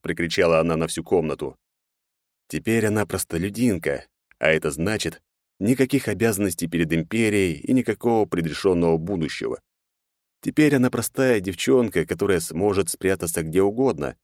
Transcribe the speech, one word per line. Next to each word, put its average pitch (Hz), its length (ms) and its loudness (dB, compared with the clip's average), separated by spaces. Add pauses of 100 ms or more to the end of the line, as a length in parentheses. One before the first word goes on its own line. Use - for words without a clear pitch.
прокричала 85 580 2
она 82 160 2
на 80 120 0
всю 87 160 -6
комнату. 76 540 -2 (880)
Теперь 110 380 0
она 107 200 0
простолюдинка, 92 1000 -2 (300)
а - 100 0
это 80 240 2
значит, 82 500 -4 (380)
никаких 127 480 0
обязанностей 98 600 -2
перед 82 260 -2
империей 95 640 0
и 123 140 -2
никакого 113 520 0
предрешённого 85 720 0
будущего. 80 640 -6 (800)
Теперь 143 340 2
она 127 140 4
простая 120 520 0
девчонка, 98 640 0
которая 95 340 0
сможет 92 500 0
спрятаться 90 540 -2
где 80 180 2
угодно. 101 640 0